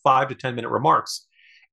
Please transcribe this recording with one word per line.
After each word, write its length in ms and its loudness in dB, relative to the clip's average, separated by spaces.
five 280 4
to 40 -10
ten 200 -6
minute 160 -6
remarks. 560 0